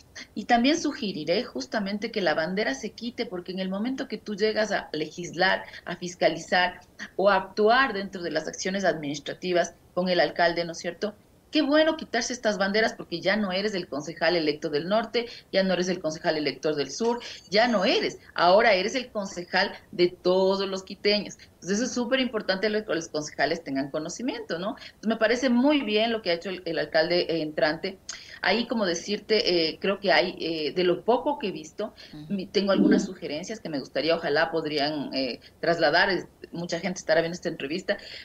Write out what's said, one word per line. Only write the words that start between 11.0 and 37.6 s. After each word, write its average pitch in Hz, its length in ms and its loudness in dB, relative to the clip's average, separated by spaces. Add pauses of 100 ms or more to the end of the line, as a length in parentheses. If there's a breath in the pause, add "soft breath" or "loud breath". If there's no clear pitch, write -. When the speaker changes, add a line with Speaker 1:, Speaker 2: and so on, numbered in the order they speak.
Speaker 1:
Qué 311 120 2
bueno 311 340 4
quitarse 233 380 -4
estas 214 240 0
banderas 208 340 2
porque 170 300 -8
ya 185 140 2
no 202 160 -2
eres 196 220 -2
el 175 140 -4
concejal 160 480 0
electo 151 320 0
del 147 180 -2
norte, 226 420 0 (220 loud breath)
ya 190 120 2
no 190 100 2
eres 180 160 0
el 190 100 -2
concejal 160 380 -2
elector 151 380 0
del 139 160 -2
sur, 233 300 -2 (300 loud breath)
ya 220 180 4
no 208 180 2
eres, 277 320 0 (160 loud breath)
ahora 202 400 6
eres 190 200 0
el 247 160 -4
concejal 190 640 -4 (180)
de 175 180 2
todos 190 600 2
los 190 140 -6
quiteños. 202 560 -2 (160 loud breath)
Entonces 190 240 -4
eso 247 80 0
es - 80 -6
súper 247 260 0
importante 214 480 -2
lo 214 160 -2
que - 100 -2
los 165 140 -4
concejales 151 560 -2
tengan 139 260 -4
conocimiento, 214 680 -6
¿no? 208 200 -6
Entonces - 300 -8
me 226 80 2
parece 240 320 2
muy 269 320 4
bien 220 320 2
lo 220 80 -2
que 180 120 0
ha - 20 4
hecho 170 160 -6
el, 180 160 -8
el 160 120 -2
alcalde, 160 440 2
eh, 160 180 0
entrante. 156 580 -2 (440 loud breath)
Ahí, 220 260 2
como 226 180 0
decirte, 175 840 0
eh, - 100 -10
creo 196 200 -2
que 185 120 2
hay, - 260 4
eh, 156 340 -4
de 180 120 0
lo 175 200 2
poco 220 340 2
que 202 100 -4
he - 40 -2
visto, 156 420 -10 (180 loud breath)
Speaker 2:
Ujú. 156 220 -8
Speaker 1:
mi-, 185 120 -4
tengo 196 260 2
algunas - 320 6
sugerencias 185 560 -8
que - 80 -10
me 147 120 -4
gustaría, 151 340 0
ojalá 165 360 2
podrían, 151 640 -2
eh, 131 260 -4 (200 loud breath)
trasladar, 165 500 4
es-, 175 180 -2 (240)
mucha 170 260 -6
gente 185 200 -4
estará 160 220 2
viendo 165 140 -2
esta 175 140 -6
entrevista, 165 500 -4 (260 loud breath)